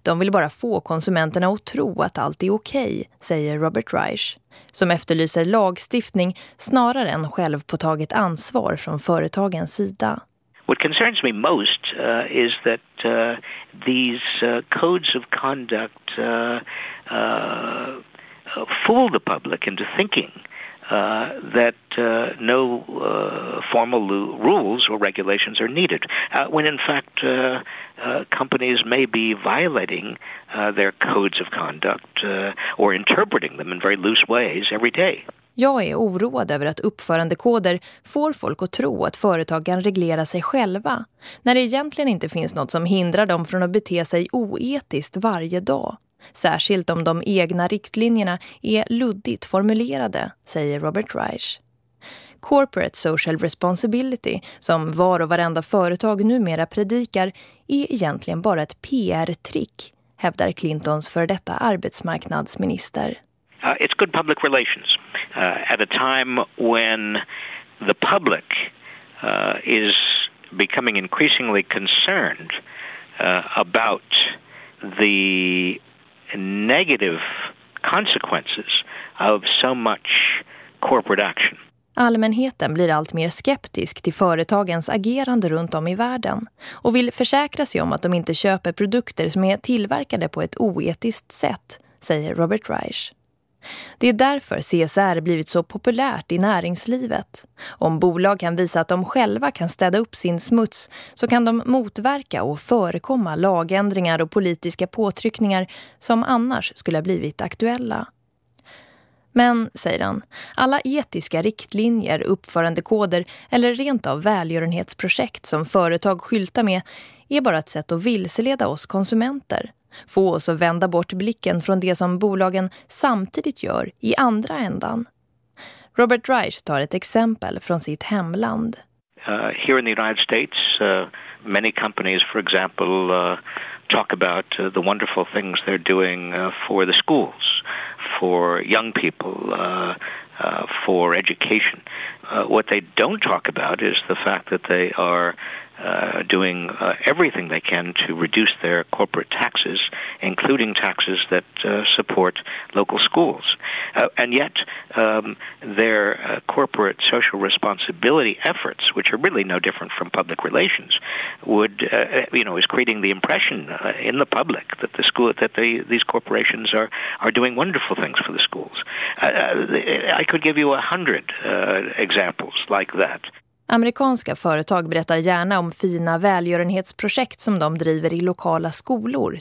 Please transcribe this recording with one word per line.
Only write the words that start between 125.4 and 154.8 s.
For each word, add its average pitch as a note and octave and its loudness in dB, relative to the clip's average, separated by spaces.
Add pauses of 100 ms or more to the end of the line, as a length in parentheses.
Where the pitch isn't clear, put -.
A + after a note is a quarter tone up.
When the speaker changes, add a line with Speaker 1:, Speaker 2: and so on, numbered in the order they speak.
Speaker 1:
Robert A#3+ 2
Reich A#3+ 0
tar D3 0
ett D3 -2
exempel A3 0
från E3+ -2
sitt D3+ -6
hemland. A3 -2 (500)
Speaker 2:
Uh, G#2 -2
here A2 0
in A#2+ -2
the A2+ 0
United A2 0
States, - 0
uh, F#2+ 2 (380)
many G#2+ 0
companies, F#2+ 0
for A2+ 0
example, F#2 0
uh, F2+ 2 (520)
talk - 2
about, F#2 0 (140)
uh, F#2+ -2
the G2 2
wonderful G2 0
things G2 -2
they're F#2 -2
doing, F2+ 0
uh, F#2 -2 (160)
for G2 2
the F2+ 2
schools, - 0 (560)
for F2 2
young A2 0
people, - -4
uh, F2+ -2 (440)
uh, E2 -2 (200)
for F2 4
education. G2+ 0 (520)
Uh, G#2+ 0 (100)
what G#2+ 4
they G#2 2 (140)
don't F#3+ 2 (100)
talk F2 0
about - -2
is G2 2 (100)
the F#2 -2
fact F#2+ 0
that F#2 -2 (100)
they F2+ 4 (260)
are, F2 2 (540)
uh, F2+ -2 (160)
doing, F#2 2 (120)
uh, F#2 -2 (200)
everything D3+ 0 (100)
they E2 -2 (140)
can F2 -2 (200)
to - -6 (160)
reduce A2 2
their E2+ 2 (180)
corporate - -2 (120)
taxes, - -2 (420)
including A2 0 (180)
taxes F#2 0 (140)
that, F2+ 2 (220)
uh, G2+ 0 (140)
support F#2 2 (440)
local G2+ 0 (100)
schools. - 2 (500)
Uh, A#2 4 (140)
and A#2+ 2 (120)
yet, - -4 (400)